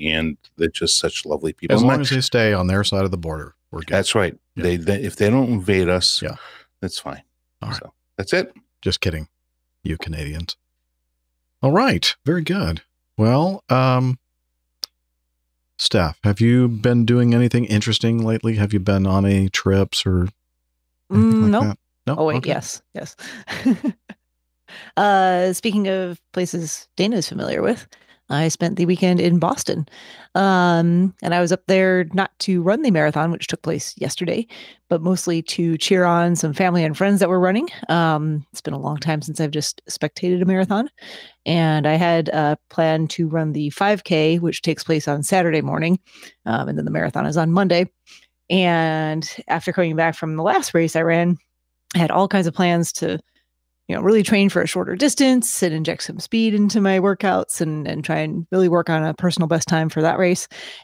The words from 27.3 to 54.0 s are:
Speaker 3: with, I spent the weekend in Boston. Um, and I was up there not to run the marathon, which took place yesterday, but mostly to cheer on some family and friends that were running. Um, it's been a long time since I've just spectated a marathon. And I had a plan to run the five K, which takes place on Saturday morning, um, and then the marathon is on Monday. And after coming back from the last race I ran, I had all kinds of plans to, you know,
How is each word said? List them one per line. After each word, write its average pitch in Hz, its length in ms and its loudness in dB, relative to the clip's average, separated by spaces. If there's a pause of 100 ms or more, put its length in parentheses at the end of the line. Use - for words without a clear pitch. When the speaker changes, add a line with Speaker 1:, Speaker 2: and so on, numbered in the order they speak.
Speaker 3:
with, - 240 -2 (440)
I 151 180 0
spent 170 280 -4
the 180 100 0
weekend 180 340 2
in 175 180 4
Boston. 165 480 -2 (480)
Um, 175 880 4
and 175 120 0
I 175 60 2
was 175 120 2
up 185 160 0
there 185 460 4
not 190 260 -2
to 180 220 0
run 208 200 2
the 269 80 2
marathon, 151 400 2
which - 160 -6
took - 160 -8
place 156 360 -6
yesterday, 175 480 -4 (420)
but 165 140 0
mostly 170 400 -2
to 165 340 -2
cheer 185 280 2
on 170 300 4
some 156 200 -2
family 180 300 2
and 156 120 -2
friends 196 240 2
that 180 80 4
were 185 100 2
running. 196 300 2 (220)
Um, 156 600 0
it's - 120 -18
been 135 120 -8
a 139 60 -6
long 147 160 -4
time 151 260 -2
since 151 180 -6
I've 151 100 -2
just 151 380 -6
spectated 180 520 -2
a 185 60 0
marathon. 190 420 0 (560)
And 156 420 2
I 156 80 4
had 165 360 2
a 151 260 0 (140)
plan 160 380 0
to 165 200 -4
run 156 240 -2
the 147 180 -4
five 202 340 0
K, 160 340 2
which 170 240 -4
takes 165 200 -2
place 156 240 -2
on 143 160 -2
Saturday 170 380 2
morning, 156 400 0 (460)
um, 135 220 -2
and 151 100 -4
then 151 80 -4
the 156 40 -4
marathon 156 360 -2
is 151 100 -2
on 165 160 2
Monday. 180 380 2 (600)
And 160 800 0 (200)
after 170 240 -2
coming 165 240 0
back 165 180 2
from 160 220 -6
the 160 60 -4
last 320 320 0
race 165 220 2
I 165 60 2
ran, 170 360 2 (560)
I 180 40 0
had 165 120 2
all 190 180 2
kinds 190 180 0
of 165 80 -4
plans 170 400 0
to, 165 240 -4 (680)
you 175 60 -6
know, - 80 -6